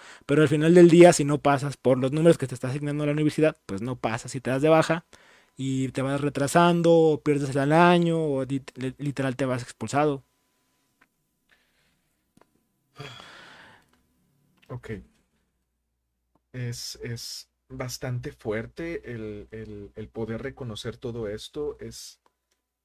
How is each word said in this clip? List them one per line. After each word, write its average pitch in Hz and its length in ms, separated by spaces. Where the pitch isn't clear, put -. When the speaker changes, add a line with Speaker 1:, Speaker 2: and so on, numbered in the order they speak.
Speaker 1:
Pero 143 160
al 151 60
final 156 260
del 175 140
día, 170 240
si 151 120
no 143 140
pasas 139 380
por 131 220
los 131 140
números 156 260
que 135 80
te 127 80
está 127 140
asignando 147 360
la 147 80
universidad, 151 440
pues 98 160
no 127 140
pasas 117 380
y 139 60
te 120 100
das 135 120
de 151 80
baja, 160 340
y 131 340
te 135 120
vas 135 200
retrasando, 170 720
o 160 280
pierdes 143 320
el 139 180
año, 175 520
o 135 220
lit-, 135 300
li-, 131 220
literal 135 380
te 139 80
vas 127 180
expulsado. 139 640
Speaker 2:
Ok. 127 220
Es, 123 500
es - 480
bastante 127 640
fuerte 120 840
el, 107 360
el, 107 440
el 107 140
poder 113 340
reconocer 117 540
todo 117 320
esto. 143 520
Es, - 400